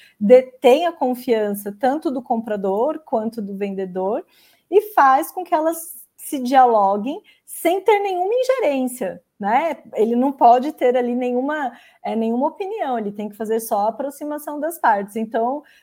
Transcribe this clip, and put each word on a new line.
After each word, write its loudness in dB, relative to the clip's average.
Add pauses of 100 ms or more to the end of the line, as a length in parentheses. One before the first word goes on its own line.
(180)
detém 6
a -2
confiança -2
tanto -2
do -6
comprador -2
quanto -6
do -8
vendedor -6 (440)
e 2
faz 4
com -8
que -4
elas -4 (120)
se -8
dialoguem 2 (240)
sem -2
ter 4
nenhuma -2
ingerência, -2 (160)
né? -2 (160)
Ele 0
não 2
pode 4
ter 2
ali -2
nenhuma, -4 (300)
é, -6
nenhuma -2
opinião, -6
ele -6
tem -10
que -18
fazer -4
só -4
a 0
aproximação -8
das -6
partes. -2
Então, -4 (200)